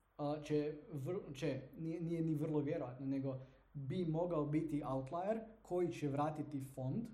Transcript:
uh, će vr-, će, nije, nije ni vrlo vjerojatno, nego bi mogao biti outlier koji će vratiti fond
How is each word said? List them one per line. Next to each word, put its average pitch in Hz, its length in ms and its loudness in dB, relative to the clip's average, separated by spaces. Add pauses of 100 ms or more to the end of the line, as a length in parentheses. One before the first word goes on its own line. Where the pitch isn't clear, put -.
(180)
uh, 147 240 0
će 151 360 2 (140)
vr-, 156 420 -2
će, 135 260 0 (180)
nije, 165 220 -2
nije 165 220 2
ni 160 120 4
vrlo 151 260 2
vjerojatno, 135 460 -2
nego 135 320 0 (340)
bi 147 320 -2
mogao 160 420 2
biti 147 400 2
outlier 170 540 0 (220)
koji 175 300 2
će 147 160 -2
vratiti 139 560 0 (100)
fond 131 400 0